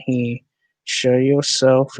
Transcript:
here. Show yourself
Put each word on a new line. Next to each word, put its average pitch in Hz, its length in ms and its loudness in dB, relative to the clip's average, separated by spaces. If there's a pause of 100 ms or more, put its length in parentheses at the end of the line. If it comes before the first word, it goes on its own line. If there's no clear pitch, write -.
here. 123 320 -4 (480)
Show - 320 0
yourself 135 840 2